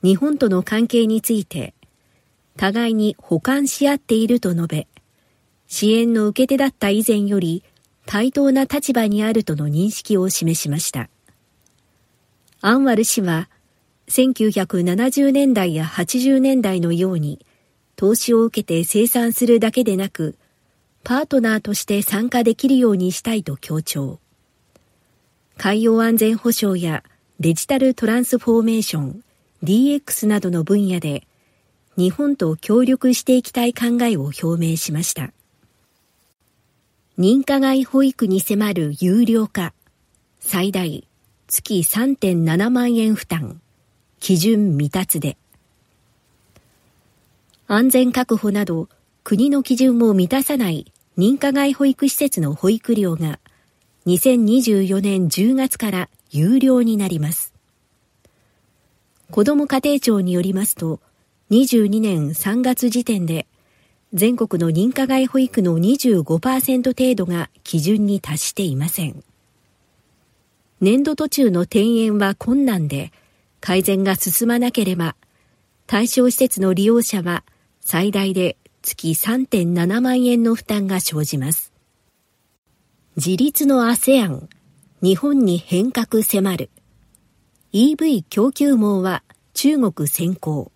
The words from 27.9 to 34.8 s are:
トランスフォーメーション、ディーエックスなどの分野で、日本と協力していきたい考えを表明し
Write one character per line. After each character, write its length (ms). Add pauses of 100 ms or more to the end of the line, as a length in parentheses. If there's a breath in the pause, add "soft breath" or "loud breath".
ト 120
ラ 100
ン 80
ス 140
フ 200
ォ 20
ー 40
メ 140
ー 40
シ 140
ョ 40
ン、 240 (380)
デ 100
ィ 140
ー 80
エ 20
ッ 80
ク 80
ス 140
な 120
ど 120
の 120
分 260
野 120
で、 260 (680)
日 140
本 260
と 200
協 280
力 280
し 120
て 120
い 60
き 80
た 140
い 100
考 300
え 120
を 140 (100)
表 40
明 320
し 160